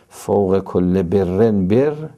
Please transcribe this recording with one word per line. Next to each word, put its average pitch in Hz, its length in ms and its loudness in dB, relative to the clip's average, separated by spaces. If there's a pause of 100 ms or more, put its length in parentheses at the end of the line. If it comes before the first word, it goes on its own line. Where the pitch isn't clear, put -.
"فوق 98 500 0
كل 92 440 0
بر 95 480 0
بر 131 680 0